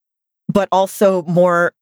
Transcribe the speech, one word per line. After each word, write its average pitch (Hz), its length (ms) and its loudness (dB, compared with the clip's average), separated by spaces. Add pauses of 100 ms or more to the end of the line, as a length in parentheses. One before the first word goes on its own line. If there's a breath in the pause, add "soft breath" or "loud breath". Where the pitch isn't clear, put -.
(480)
but 196 240 0
also 190 500 0
more 175 580 0